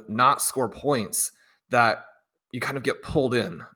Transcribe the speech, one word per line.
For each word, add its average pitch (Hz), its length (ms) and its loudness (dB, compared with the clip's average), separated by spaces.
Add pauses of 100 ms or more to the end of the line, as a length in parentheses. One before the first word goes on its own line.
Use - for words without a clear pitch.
not 123 340 2
score 123 260 -2
points 120 640 -2 (380)
that 117 340 4 (480)
you 123 80 -8
kind 139 160 -4
of 131 80 -6
get - 180 -2
pulled 131 320 0
in 92 260 -2 (160)